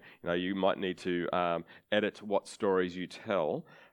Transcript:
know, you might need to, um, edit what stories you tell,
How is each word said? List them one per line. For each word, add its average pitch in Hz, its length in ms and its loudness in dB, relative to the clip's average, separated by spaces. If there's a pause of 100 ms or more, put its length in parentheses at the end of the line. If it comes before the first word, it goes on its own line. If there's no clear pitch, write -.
(240)
know, 85 100 0
you 90 220 0
might 95 220 2
need 92 220 -4
to, 87 360 0
um, 85 300 0 (260)
edit 104 320 0
what 101 240 0
stories 92 480 0
you 90 120 -6
tell, 98 580 -2 (260)